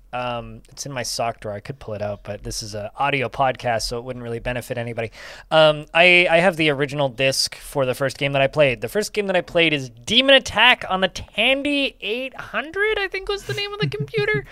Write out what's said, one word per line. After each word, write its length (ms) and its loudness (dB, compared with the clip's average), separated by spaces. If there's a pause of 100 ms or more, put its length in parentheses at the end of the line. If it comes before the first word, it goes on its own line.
(140)
Um, 540 -6
it's 180 -14
in 60 -10
my 120 -4
sock 360 -4
drawer. 160 -8
I 60 -10
could 180 -12
pull 140 -10
it 80 -8
out, 220 -4
but 200 -10
this 200 -8
is 120 -12
a 220 -8
audio 320 0
podcast, 540 0
so 140 -6
it 60 -8
wouldn't 180 -10
really 180 -8
benefit 380 -6
anybody. 360 -6 (380)
Um, 420 6
I, 360 8
I 100 6
have 180 4
the 120 4
original 380 0
disc 480 0
for 300 -2
the 100 0
first 220 -2
game 160 0
that 80 2
I 60 6
played. 340 2
The 80 -4
first 240 -4
game 140 -2
that 100 0
I 40 2
played 300 2
is 180 -2
Demon 460 4
Attack 540 4
on 100 -2
the 80 2
Tandy 920 -2
eight 340 -6
hundred, 640 -4
I 80 -2
think 220 -8
was 160 -6
the 80 -6
name 180 -6
of 80 -10
the 80 0
computer, 640 -2